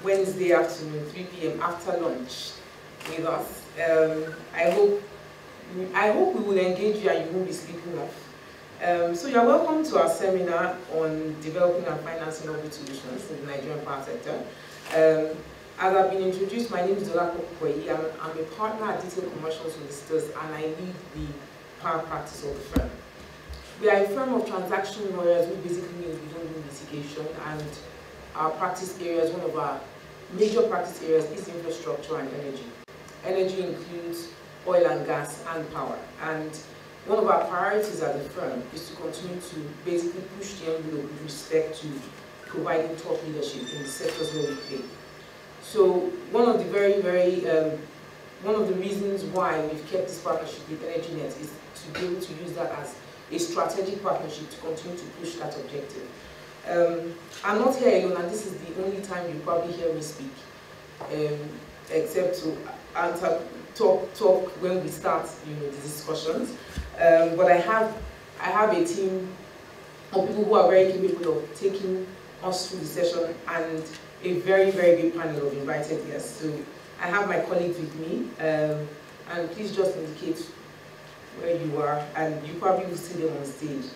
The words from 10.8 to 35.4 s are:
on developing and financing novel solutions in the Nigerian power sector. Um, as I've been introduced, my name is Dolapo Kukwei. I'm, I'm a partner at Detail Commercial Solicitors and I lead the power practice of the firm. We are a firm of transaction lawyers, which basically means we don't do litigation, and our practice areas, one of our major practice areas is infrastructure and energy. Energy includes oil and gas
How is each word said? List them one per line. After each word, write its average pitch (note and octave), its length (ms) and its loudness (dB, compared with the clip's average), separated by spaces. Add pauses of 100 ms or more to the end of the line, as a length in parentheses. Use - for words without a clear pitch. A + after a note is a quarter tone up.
on D#3 480 0
developing F3 440 2
and D#3 160 -2
financing D#3 460 -6
novel D#3 220 -6
solutions C3+ 640 -10
in C#3 140 -8
the C#3+ 60 -8
Nigerian C#3+ 340 -6
power C#3 180 -6
sector. - 320 -6 (540)
Um, D#3 480 6 (420)
as F#3+ 160 4
I've F#3+ 160 6
been F#3+ 120 0
introduced, G3 480 0
my F3+ 140 2
name G3 120 2
is G3+ 100 -2
Dolapo E3+ 320 0
Kukwei. D3+ 500 -2
I'm, D#3+ 160 0 (160)
I'm D#3+ 160 -6
a D#3+ 60 -4 (140)
partner A3 340 -2
at F3+ 100 -2
Detail F#3 300 -6
Commercial D#3+ 380 -6
Solicitors D3+ 560 -4
and D#3 300 -8
I D3+ 60 -6
lead F3 340 -6 (200)
the D3+ 120 -6 (540)
power D#3+ 180 -2
practice D#3 440 -8
of - 100 -6
the - 260 0
firm. - 100 -2 (920)
We G#3+ 80 6
are G3+ 140 8
a G3 60 2
firm B3+ 240 0
of - 120 2
transaction F#3+ 680 -2
lawyers, F3 320 4
which F#3+ 160 -4
basically F3 360 -4
means D#3+ 200 -6
we D3+ 140 -12
don't E3 200 -8
do D#3 160 -8
litigation, D3 560 -8 (220)
and D3+ 160 -6 (720)
our D#3+ 160 2
practice F#3 480 -2
areas, E3+ 320 2
one E3+ 180 -2
of D3+ 80 -2
our C#3+ 220 -2 (540)
major G#3+ 300 4
practice E3+ 380 0
areas D#3+ 300 4
is F#3+ 160 -8
infrastructure E3 720 -4
and C3+ 100 -6 (120)
energy. C3 240 -8 (580)
Energy F#3 400 0
includes E3+ 680 -8 (340)
oil F3 180 8
and D3+ 200 2
gas - 360 -2 (140)